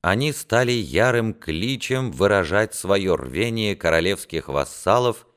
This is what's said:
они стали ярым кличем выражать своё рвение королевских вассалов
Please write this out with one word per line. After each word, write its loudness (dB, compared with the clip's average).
они 2
стали 0
ярым 0
кличем -4
выражать 2
своё 0
рвение -2
королевских 0
вассалов 0